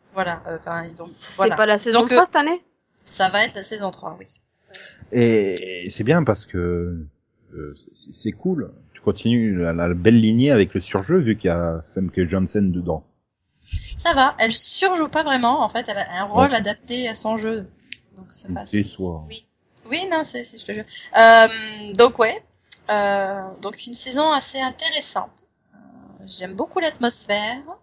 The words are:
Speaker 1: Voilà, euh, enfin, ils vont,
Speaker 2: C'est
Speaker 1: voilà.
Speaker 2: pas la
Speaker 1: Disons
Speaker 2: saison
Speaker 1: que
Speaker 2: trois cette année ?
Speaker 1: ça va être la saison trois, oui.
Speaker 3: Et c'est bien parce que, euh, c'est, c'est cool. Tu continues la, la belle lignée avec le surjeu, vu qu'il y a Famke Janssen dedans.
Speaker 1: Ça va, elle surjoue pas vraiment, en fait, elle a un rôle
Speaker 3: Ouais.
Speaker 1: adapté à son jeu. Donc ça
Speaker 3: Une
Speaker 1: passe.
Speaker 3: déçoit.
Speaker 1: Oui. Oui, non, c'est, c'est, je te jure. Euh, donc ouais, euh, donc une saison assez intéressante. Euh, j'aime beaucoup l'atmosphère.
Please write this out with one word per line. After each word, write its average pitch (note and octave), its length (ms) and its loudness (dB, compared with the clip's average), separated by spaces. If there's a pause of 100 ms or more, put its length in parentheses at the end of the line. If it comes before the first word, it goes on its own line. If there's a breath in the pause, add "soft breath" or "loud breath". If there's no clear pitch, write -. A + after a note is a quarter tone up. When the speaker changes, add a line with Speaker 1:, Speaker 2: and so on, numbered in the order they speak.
(140)
Speaker 1:
Voilà, F3 320 -4
euh, E3 140 -10
enfin, E3+ 240 -8
ils E3+ 120 -16
vont, E3+ 240 -16
Speaker 2:
C'est - 180 -16
Speaker 1:
voilà. G3 180 2
Speaker 2:
pas G#3+ 100 4
la G#3+ 120 4
Speaker 1:
Disons G#3 140 -4
Speaker 2:
saison A#3 140 6
Speaker 1:
que B3 100 0
Speaker 2:
trois F4+ 100 8
cette - 100 -6
année ? D#4+ 280 0 (400)
Speaker 1:
ça - 260 0
va G3+ 160 2
être - 100 -8
la G3 80 -10
saison G3+ 260 -6
trois, D#3+ 300 -14
oui. F#2+ 60 -20 (840 loud breath)
Speaker 3:
Et F#2+ 800 2
c'est - 140 -6
bien D#3 200 2
parce G2+ 220 0
que, F2 600 -4 (460)
euh, D2 220 -14 (200)
c'est, - 180 -16
c'est - 180 -8
cool. E3+ 400 -6 (220)
Tu - 80 -20
continues A2 560 0
la, E2+ 160 -2
la F2 200 0
belle A2 280 6
lignée A#2 300 4
avec G2+ 220 4
le G2 80 -2
surjeu, G#2 360 -2
vu A2+ 200 2
qu'il F#2+ 100 -4
y F2 40 2
a E2 320 -2
Famke F#2 440 -4
Janssen F#2+ 440 0
dedans. F2 340 -4 (920 loud breath)
Speaker 1:
Ça E4+ 160 -2
va, C4+ 260 4
elle A3+ 120 2
surjoue E4 580 2
pas D#4 140 -2
vraiment, C4 380 0
en G#3+ 80 0
fait, A#3+ 200 -6
elle G3+ 80 -4
a F#3 240 -6
un G3+ 40 -4
rôle A#3 260 4
Speaker 3:
Ouais. B3+ 40 0
Speaker 1:
adapté A3+ 540 -4
à A3 60 -8
son A3 220 -4
jeu. G#3+ 320 -6 (480)
Donc F#2+ 140 -20
ça - 160 -14
Speaker 3:
Une F#2 80 -8
Speaker 1:
passe. G2+ 160 -10
Speaker 3:
déçoit. F#2 580 -4
Speaker 1:
Oui. - 180 -18 (420)
Oui, D4+ 100 -2 (120)
non, D#4+ 120 -2
c'est, A#3+ 200 -8
c'est, A#3 140 -10
je - 80 -14
te G3+ 80 -12
jure. G#3+ 120 -10 (320 loud breath)
Euh, A3 760 6
donc A#3 260 4
ouais, A#3 240 2 (480)
euh, G3 680 -2
donc G3 260 -12
une A#3+ 60 -14
saison C#4 380 -2
assez C4+ 280 -2
intéressante. C4 840 -6 (280)
Euh, - 40 -20 (500)
j'aime F#3 260 -10
beaucoup D#4 260 -6
l'atmosphère. A#3+ 840 -4 (200)